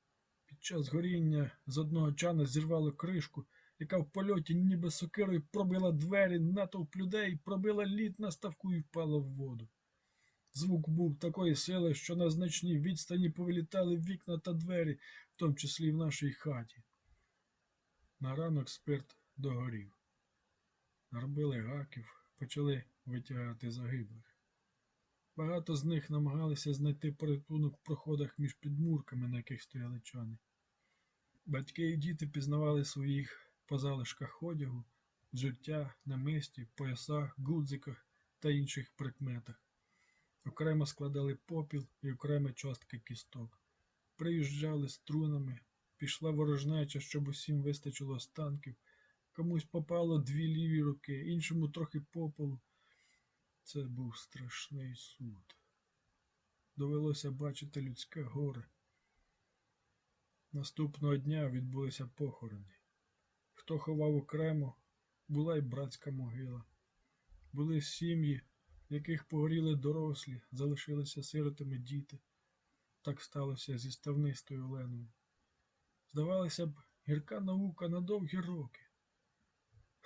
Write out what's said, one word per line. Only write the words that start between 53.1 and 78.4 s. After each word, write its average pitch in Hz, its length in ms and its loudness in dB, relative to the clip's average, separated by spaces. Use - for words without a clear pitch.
Це 143 200 -6
був 123 340 -6
страшний 127 760 -10
суд. - 640 -14
Довелося 147 560 0
бачити 143 500 -6
людське 135 420 -8
горе. 127 440 -4
Наступного 143 680 0
дня 147 320 0
відбулися 127 640 -4
похорони. 104 580 -6
Хто - 260 -4
ховав 151 360 2
окремо, 151 600 0
була 156 300 2
й 147 40 4
братська 135 500 -4
могила. 123 520 -6
Були 151 280 2
сім'ї, 156 600 0
в - 20 0
яких 156 300 -2
погоріли 160 520 2
дорослі, 143 640 -2
залишилися 143 720 -2
сиротами 143 540 -2
діти. 139 420 -6
Так 139 200 -4
сталося 139 560 -4
зі 131 140 -6
ставнистою 139 720 -2
Оленою. 123 420 -6
Здавалося 170 580 0
б, 147 160 -4
гірка 151 320 0
наука 185 500 0
на 175 120 0
довгі 185 360 0
роки. 170 440 -4